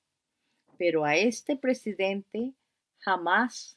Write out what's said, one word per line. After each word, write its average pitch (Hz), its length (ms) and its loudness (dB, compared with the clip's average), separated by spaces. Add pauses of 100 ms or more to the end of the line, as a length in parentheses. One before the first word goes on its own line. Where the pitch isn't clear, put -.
(760)
pero 160 280 2
a 147 120 4
este 233 400 0
presidente 208 960 -4 (460)
jamás 190 800 -2